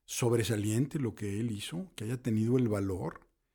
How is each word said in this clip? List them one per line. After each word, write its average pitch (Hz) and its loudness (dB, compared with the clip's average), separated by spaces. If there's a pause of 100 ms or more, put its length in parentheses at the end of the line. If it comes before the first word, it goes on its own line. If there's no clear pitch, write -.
sobresaliente 113 2
lo 120 -2
que 101 -4
él 117 -2
hizo, 165 -8
que - -8
haya 123 -4
tenido 113 2
el 123 4
valor? 101 -2 (260)